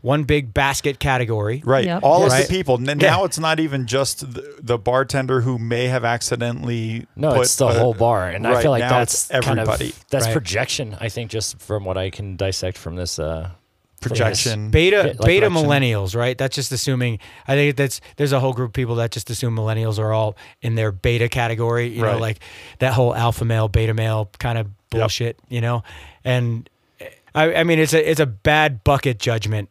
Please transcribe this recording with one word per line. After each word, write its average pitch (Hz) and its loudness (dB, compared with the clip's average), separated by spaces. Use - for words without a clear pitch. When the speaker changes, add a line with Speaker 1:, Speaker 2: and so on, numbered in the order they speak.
Speaker 1:
one 139 0
big 135 0
basket 139 0
category. 120 0
Speaker 2:
Right. 127 4
Speaker 3:
Yep. 175 -2
Speaker 2:
All 135 6
of 131 6
Speaker 1:
Right. 135 4
Speaker 2:
the - -4
people. 139 2
N- 139 -2
Speaker 1:
Yeah. 185 6
Speaker 2:
now 180 2
it's - -4
not 160 0
even 139 -2
just 127 -2
the, - -14
the 120 -2
bartender 131 0
who 123 -2
may 120 -2
have 127 0
accidentally 117 -4
Speaker 4:
No, 147 0
Speaker 2:
put 123 4
Speaker 4:
it's 123 0
the 135 2
Speaker 2:
a 120 4
Speaker 4:
whole 117 4
bar. 110 2
And 104 -4
I 117 2
Speaker 2:
Right. 120 2
Speaker 4:
feel 151 4
like 123 2
Speaker 2:
Now 120 0
Speaker 4:
that's - -2
Speaker 2:
it's 131 2
Speaker 4:
kind 135 0
of, 110 0
Speaker 2:
everybody. 120 -2
Speaker 4:
that's 131 0
Speaker 1:
Right. 113 0
Speaker 4:
projection, 107 -4
I 110 -6
think, 113 -8
just - -6
from 101 -6
what 92 -4
I 95 -2
can 95 -10
dissect 92 -4
from 85 -10
this, 90 -6
uh, 80 -6
from - -6
this. 110 -4
Speaker 2:
Projection. 107 0
Speaker 1:
Beta, 175 6
Speaker 4:
Yeah, 196 4
like 147 0
Speaker 1:
beta 196 4
Speaker 4:
projection. 160 2
Speaker 1:
millennials, 117 2
right? 120 0
That's 135 -2
just 135 -4
assuming. 123 -2
I 135 2
think 143 2
that's, 135 -2
there's 147 0
a 139 2
whole 131 0
group 123 -4
of 107 -10
people 120 -2
that 117 0
just - -10
assume 117 -4
millennials 110 -2
are 107 0
all 110 0
in 117 -2
their 110 0
beta 117 0
category. 117 -2
You 117 -4
know, 107 2
Speaker 2:
Right. 110 0
Speaker 1:
like 110 -4
that 127 0
whole 120 2
alpha 117 0
male, 113 0
beta 110 0
male 110 -2
kind 117 -4
of 110 -4
Speaker 2:
Yep. 113 0
Speaker 1:
bullshit. 113 -2
You 120 -4
know, 117 -2
and 120 -2
I, 160 2
I 165 2
mean, 165 4
it's 151 2
a, 156 4
it's 156 2
a 151 4
bad 151 2
bucket 135 2
judgment 107 -2